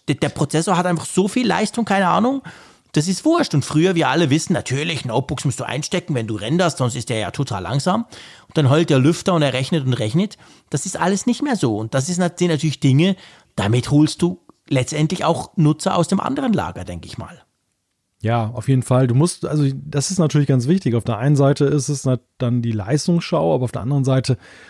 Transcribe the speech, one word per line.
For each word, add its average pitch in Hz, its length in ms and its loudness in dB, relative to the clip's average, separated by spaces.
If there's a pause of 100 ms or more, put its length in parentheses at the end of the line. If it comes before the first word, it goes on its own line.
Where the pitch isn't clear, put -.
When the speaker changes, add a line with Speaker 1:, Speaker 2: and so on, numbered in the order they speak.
Speaker 1:
der, 143 80 0
der - 140 -2
Prozessor 160 480 0
hat 175 80 0
einfach 175 200 -2
so 190 220 0
viel 247 200 0
Leistung, 202 380 0
keine 196 220 2
Ahnung, 240 340 0 (520)
das 156 140 0
ist 185 180 -4
wurscht. 320 300 2
Und 139 100 2
früher, 170 300 2
wir 151 140 2
alle 151 200 2
wissen, 160 240 0
natürlich, 143 520 -4
Notebooks 127 400 -4
musst 135 140 -2
du 127 40 -8
einstecken, 156 500 -4
wenn 117 140 -2
du 110 80 -4
renderst, 151 420 0
sonst 123 180 0
ist 120 140 -8
der 117 80 -2
ja 107 140 -4
total 107 320 -4
langsam. 160 400 -2 (440)
Und - 100 -20
dann 143 120 4
heult 156 220 4
der 135 80 6
Lüfter 170 340 2
und 160 80 2
er 135 120 2
rechnet 131 320 -2
und 127 80 0
rechnet. 120 440 -2 (320)
Das - 160 -4
ist - 140 -8
alles 185 260 0
nicht 247 160 0
mehr 285 140 0
so. 120 220 0
Und 110 180 -6
das 135 120 0
ist 180 120 -2
nat-, 175 180 -2
sind 175 120 2
natürlich 156 300 -2
Dinge, 151 360 4 (400)
damit 110 340 0
holst 147 320 2
du 175 200 0 (280)
letztendlich 151 560 0
auch - 320 -2
Nutzer 156 400 2
aus 170 100 2
dem 196 120 0
anderen 269 340 -2
Lager, 87 320 -4
denk 87 220 -12
ich - 100 -14
mal. - 240 -16 (800)
Speaker 2:
Ja, 113 300 0
auf 120 180 -4
jeden 127 140 2
Fall. 131 240 2
Du 120 80 2
musst, 160 300 2
also 147 200 0 (100)
das 143 360 -6
ist 185 80 -2
natürlich 147 280 2
ganz 127 200 2
wichtig. 151 280 2
Auf 113 80 0
der 107 140 -2
einen 139 180 2
Seite 139 300 4
ist 143 240 0
es 143 160 -4
nat-, 127 160 0 (160)
dann 120 240 0
die 117 100 -2
Leistungsschau, 151 840 0
aber 127 100 0
auf 117 60 -6
der - 100 -6
anderen 135 240 0
Seite 131 320 2 (320)